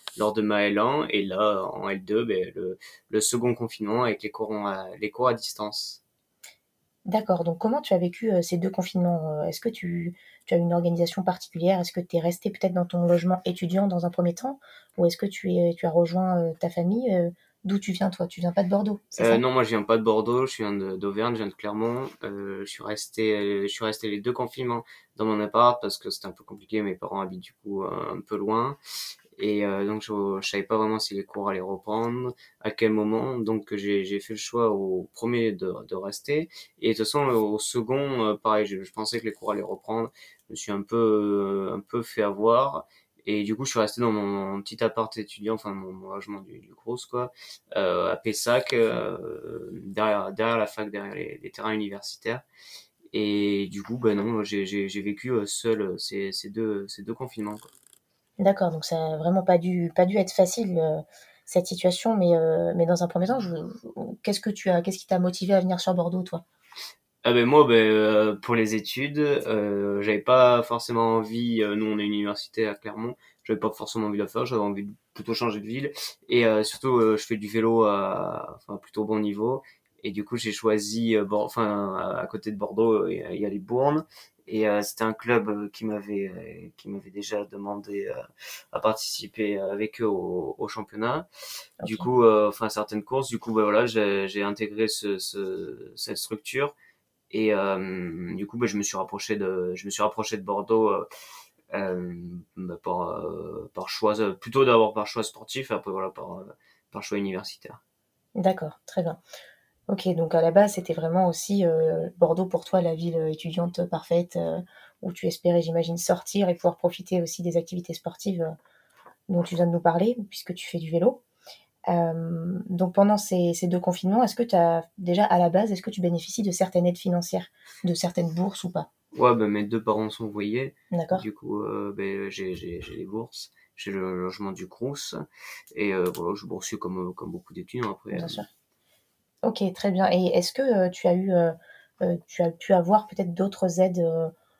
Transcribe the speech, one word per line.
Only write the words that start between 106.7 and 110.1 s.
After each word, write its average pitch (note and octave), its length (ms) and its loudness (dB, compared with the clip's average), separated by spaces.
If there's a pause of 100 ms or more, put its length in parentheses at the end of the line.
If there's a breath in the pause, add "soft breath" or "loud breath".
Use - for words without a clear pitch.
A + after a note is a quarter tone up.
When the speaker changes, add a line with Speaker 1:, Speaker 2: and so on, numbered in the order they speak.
Speaker 1:
par - 140 -10
choix G#2 140 -4
universitaire. - 640 -6 (500)
Speaker 2:
D'accord, F#3 520 -2
très - 180 -2
bien. E3 160 -6 (680 loud breath)
Ok, G3 260 -2